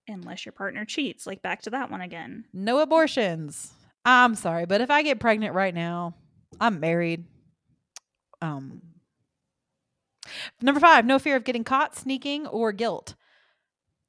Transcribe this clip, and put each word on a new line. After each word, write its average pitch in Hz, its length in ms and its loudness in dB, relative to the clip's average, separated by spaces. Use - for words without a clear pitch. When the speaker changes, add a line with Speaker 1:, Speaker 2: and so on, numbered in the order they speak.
Speaker 1:
Unless 180 360 -14
your 202 80 -16
partner 196 320 -8
cheats, - 400 -6
like, 190 160 -10
back 185 200 -6
to 214 80 -10
that 269 200 -6
one 190 100 -10
again. 175 440 -14
Speaker 2:
No 208 260 0
abortions. 240 920 0
I'm 247 300 6
sorry, 170 280 -2
but 196 160 2
if 247 100 0
I 294 120 6
get 277 180 0
pregnant 214 340 2
right 185 200 2
now, 170 400 -4
I'm 214 220 0
married. 170 440 0
Um, 143 400 -8
number 277 180 2
five, 302 240 8
no 269 140 4
fear 277 180 0
of 254 80 -4
getting 240 200 -2
caught, 277 300 0
sneaking, 285 520 -6
or 226 260 -2
guilt. 196 440 -6